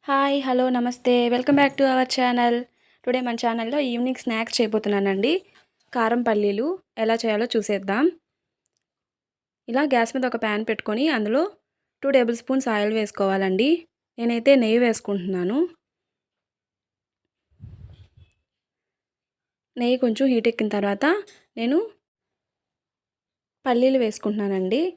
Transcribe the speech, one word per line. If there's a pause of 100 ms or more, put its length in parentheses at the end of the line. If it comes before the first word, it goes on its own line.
హాయ్,
హలో, (100)
నమస్తే. (180)
Welcome
back
to
our (100)
channel. (520)
Today
మన
ఛానల్లో
ఈవినింగ్
స్నాక్స్
చేయబోతున్నానండి. (640)
కారం
పల్లీలు (360)
ఎలా
చేయాలో
చూసేద్దాం. (1700)
ఇలా (100)
గ్యాస్
మీద
ఒక
ప్యాన్
పెట్టుకొని (120)
అందులో (600)
టూ
టేబుల్
స్పూన్స్
ఆయిల్
వేసుకోవాలండి. (480)
నేనైతే (100)
నెయ్యి
వేసుకుంటున్నాను. (4000)
నెయ్యి
కొంచెం
హీట్
ఎక్కిన
తర్వాత (540)
నేను (1900)
పల్లీలు
వేసుకుంటున్నానండి. (140)